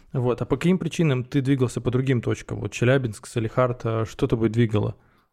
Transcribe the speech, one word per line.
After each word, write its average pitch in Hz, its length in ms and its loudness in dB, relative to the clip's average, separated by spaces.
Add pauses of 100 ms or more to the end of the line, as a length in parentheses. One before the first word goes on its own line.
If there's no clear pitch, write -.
(120)
Вот, 123 280 0
а 120 60 -4
по 139 100 0
каким 175 220 2
причинам 151 460 0
ты 139 180 0
двигался 127 380 0
по 123 100 -2
другим 127 320 2
точкам? 110 380 -4
Вот 110 120 -6
Челябинск, 123 540 0
Салехард, 120 580 -2
а 113 220 -2
что - 200 -4
тобой 113 220 2
двигало? 110 480 0 (360)